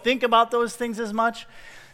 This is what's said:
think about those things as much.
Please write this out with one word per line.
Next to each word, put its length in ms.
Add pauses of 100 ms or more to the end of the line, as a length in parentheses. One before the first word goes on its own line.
think 200
about 280
those 240
things 240
as 140
much. 340 (460)